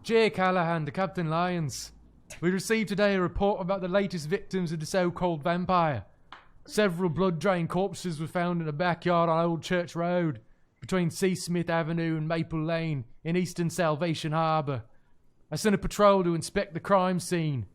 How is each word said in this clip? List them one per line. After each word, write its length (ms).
Jay 280
Callahan 560
to 60
Captain 380
Lyons. 640
We 80
received 400
today 260
a 60
report 400
about 200
the 60
latest 400
victims 440
of 80
the 60
so-called 580
vampire. 640
Several 440
blood-drained 600
corpses 500
were 80
found 340
in 60
a 60
backyard 560
on 140
Old 180
Church 340
Road, 440
between 280
C 260
Smith 340
Avenue 480
and 100
Maple 360
Lane, 420
in 120
eastern 340
Salvation 600
Harbour. 520
I 40
sent 200
a 20
patrol 460
to 120
inspect 380
the 60
crime 400
scene. 560